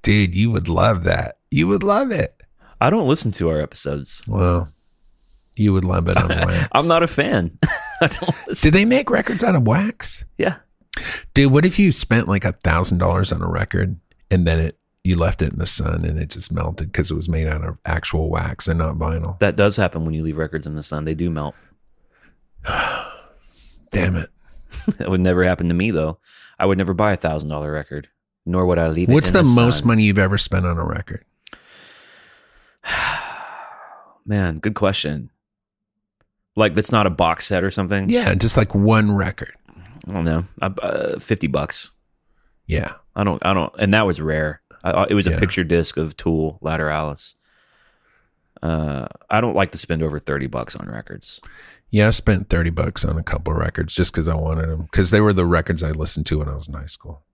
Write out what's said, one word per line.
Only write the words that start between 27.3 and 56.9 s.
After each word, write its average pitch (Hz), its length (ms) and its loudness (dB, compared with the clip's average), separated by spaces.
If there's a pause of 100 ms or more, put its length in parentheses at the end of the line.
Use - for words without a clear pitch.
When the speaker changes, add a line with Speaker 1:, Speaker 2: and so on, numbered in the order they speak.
Speaker 2:
dollar 76 220 -6
record, 73 360 -8 (380)
nor 90 200 2
would 87 140 4
I 82 80 2
leave 85 220 0
it 123 40 8
Speaker 1:
What's 151 160 4
Speaker 2:
in - 40 2
Speaker 1:
the 190 100 6
Speaker 2:
the 135 60 6
Speaker 1:
most 120 300 6
Speaker 2:
sun. 120 80 0
Speaker 1:
money 110 160 4
you've 101 140 4
ever 98 200 2
spent 92 280 0
on 85 120 -2
a 82 80 -4
record? - 380 -8 (1600)
Speaker 2:
<sighs> - 1400 -10
Man, 92 340 -2
good 107 160 -4
question. 76 540 -2 (1300)
Like, 104 200 2
that's 104 160 0
not 107 160 4
a 90 40 2
box 82 360 0
set 92 160 0
or 95 80 -2
something? 98 380 -2
Speaker 1:
Yeah, 233 260 2
just, 110 220 2
like, 107 180 2
one 107 400 4
record. 92 400 -4 (520)
Speaker 2:
I 92 60 -12
don't 85 120 -2
know. 82 200 0 (160)
I, - 60 0
uh, - 520 -4
fifty 98 280 -2
bucks. - 440 -4 (760)
Speaker 1:
Yeah. - 280 -4 (220)
Speaker 2:
I 101 80 -2
don't, 98 220 -2
I 95 80 2
don't, 87 240 0
and 101 160 2
that 107 140 4
was 80 140 0
rare. 78 400 -2 (220)
I, 87 80 -2
I, 90 180 2
it - 40 2
was 98 140 2
a 82 40 2
Speaker 1:
Yeah. 80 80 0
Speaker 2:
picture 90 240 0
disc 82 340 0
of 78 200 -6
Tool, 78 460 -2
Lateralus. 76 720 -6 (1300)
Uh, 78 440 -2 (220)
I 107 120 2
don't 117 140 0
like 95 180 2
to - 40 -10
spend 80 240 -4
over 76 180 -2
thirty 71 280 -4
bucks 60 280 -8
on 50 120 -14
records. 50 520 -14 (500)
Speaker 1:
Yeah, 107 180 6
I 110 40 6
spent 101 380 0
thirty 85 200 2
bucks - 340 -4
on 73 140 -2
a 82 60 -6
couple 78 300 -4
of 80 60 -2
records - 340 -4
just 90 200 0
'cause 80 160 -2
I 80 60 0
wanted 80 340 -2
'em, 78 220 -6
'cause 92 200 2
they 104 80 6
were 107 140 4
the 90 120 2
records 82 380 0
I 78 80 -2
listened 76 360 -4
to 76 120 0
when 73 100 -4
I 69 60 -6
was 69 120 -10
in 71 60 -12
high 73 120 -10
school. - 380 -16 (100)